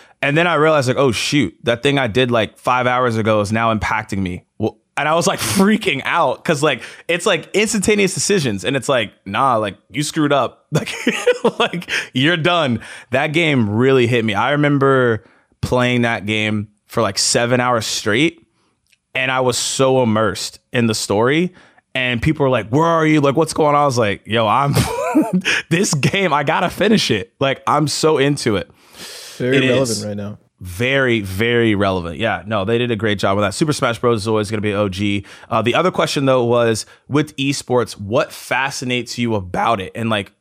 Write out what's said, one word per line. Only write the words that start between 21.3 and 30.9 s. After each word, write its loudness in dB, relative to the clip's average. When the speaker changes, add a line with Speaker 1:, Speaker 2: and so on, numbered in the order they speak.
Speaker 1:
and -2
people 0
were 2
like, 0
"Where 2
are 2
you? 4
Like, 2
what's 0
going 2
on?" 4
I 4
was 0
like, 0
"Yo, 2
I'm 2
<laughs> -2
this 0
game, 0
I 0
gotta 0
finish 2
it." -2
Like, -2
I'm 2
so 2
into 2
it. -6
Speaker 2:
Very 0
Speaker 1:
It 2
Speaker 2:
relevant 0
Speaker 1:
is. -6
Speaker 2:
right -8
now. -10
Speaker 1:
Very, 0